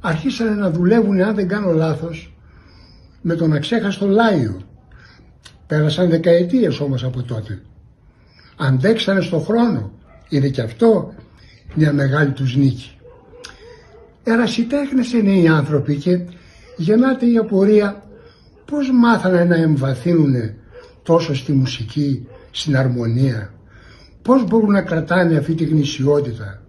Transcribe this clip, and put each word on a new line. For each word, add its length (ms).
Αρχίσανε 500
να 200
δουλεύουν, 520
αν 120
δεν 140
κάνω 240
λάθος, 640
με 120
τον 180
αξέχαστο 540
Λάιο. 540
Πέρασαν 420
δεκαετίες 720
όμως 240
από 180
τότε. 400
Αντέξανε 640
στο 180
χρόνο. 540
Είναι 200
και 120
αυτό 540
μια 180
μεγάλη 400
τους 240
νίκη. 340
Ερασιτέχνες 920
είναι 200
οι 160
άνθρωποι 480
και 240
γεννάται 500
η 100
απορία 680
πώς 280
μάθανε 520
να 120
εμβαθύνουνε 1000
τόσο 320
στη 180
μουσική, 760
στην 260
αρμονία. 760
Πώς 240
μπορούν 240
να 120
κρατάνε 540
αυτή 180
τη 100
γνησιότητα. 1040